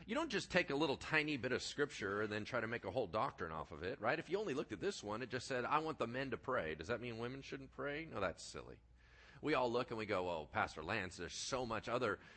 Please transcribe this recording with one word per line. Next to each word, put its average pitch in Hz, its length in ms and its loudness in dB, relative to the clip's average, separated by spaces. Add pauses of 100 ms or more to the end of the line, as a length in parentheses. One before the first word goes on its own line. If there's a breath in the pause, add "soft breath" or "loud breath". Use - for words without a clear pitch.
you 214 100 -2
don't 311 140 2
just 196 200 0
take 175 200 4
a 139 60 2
little 143 200 4
tiny 151 400 2
bit 123 160 0
of 110 100 2
Scripture 107 600 0
and 107 100 2
then 104 140 0
try 117 160 0
to 110 60 0
make 117 180 -2
a 101 40 -4
whole 107 180 2
doctrine 95 440 0
off 78 220 -4
of 76 100 -6
it, 101 160 -2
right? 127 180 2
If 160 120 -6
you 185 100 0
only 202 140 0
looked 151 180 -2
at 98 80 -4
this 196 240 -2
one, 104 180 -2
it 127 80 -6
just 120 180 -4
said, 123 180 0
"I 139 140 4
want 156 180 -2
the 117 100 0
men 127 240 -2
to 110 60 0
pray." 90 380 2
Does 80 120 -6
that 110 140 0
mean 120 160 -6
women 127 240 -4
shouldn't 135 340 -10
pray? 143 380 -4
No, 113 80 -2
that's 87 200 2
silly. 62 360 -10 (640 soft breath)
We 147 120 2
all 127 160 6
look 120 220 2
and 113 60 -2
we 110 80 -2
go, 95 180 4
"Well, 85 300 0
Pastor 92 280 2
Lance, 92 360 -2
there's 87 160 -4
so 131 320 -2
much 110 240 -2
other 113 280 2 (200 loud breath)